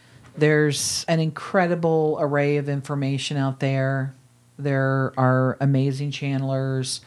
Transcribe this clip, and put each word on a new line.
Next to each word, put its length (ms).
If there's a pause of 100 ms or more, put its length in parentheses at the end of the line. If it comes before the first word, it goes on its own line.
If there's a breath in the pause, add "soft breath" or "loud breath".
(380 loud breath)
There's 720
an 100
incredible 1000
array 360
of 120
information 680
out 220
there. 560 (440)
There 580
are 440
amazing 520
channelers. 960